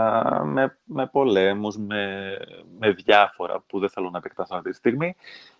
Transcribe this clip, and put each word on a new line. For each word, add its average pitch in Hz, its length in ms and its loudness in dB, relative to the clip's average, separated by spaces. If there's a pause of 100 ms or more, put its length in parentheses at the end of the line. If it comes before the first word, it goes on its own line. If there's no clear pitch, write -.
(440)
με, 135 400 -2
με 135 220 -6
πολέμους, 104 680 2
με, 101 600 -8 (420)
με 110 120 2
διάφορα 98 760 4
που 101 120 -6
δεν 98 100 0
θέλω 95 220 -8
να 87 80 -8
επεκταθώ - 380 -8
αυτή 90 140 -8
τη 90 60 -10
στιγμή, 147 400 -2 (440)